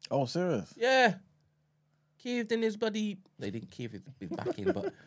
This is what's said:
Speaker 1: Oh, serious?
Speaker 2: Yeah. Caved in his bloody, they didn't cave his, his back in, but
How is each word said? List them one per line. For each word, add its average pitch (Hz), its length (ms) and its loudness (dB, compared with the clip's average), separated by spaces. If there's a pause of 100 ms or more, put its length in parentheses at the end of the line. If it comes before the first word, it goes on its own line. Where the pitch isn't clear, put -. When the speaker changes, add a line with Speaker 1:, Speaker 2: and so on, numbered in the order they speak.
(120)
Speaker 1:
Oh, 135 140 2
serious? 170 520 0
Speaker 2:
Yeah. 247 380 6 (1040)
Caved 240 300 -2
in 226 100 2
his 220 140 2
bloody, 214 420 -2 (200)
they 101 120 -6
didn't 113 220 -8
cave 117 220 -8
his, 98 80 -12 (180)
his - 120 -8
back - 280 -4
in, 381 140 2
but - 200 -4 (140)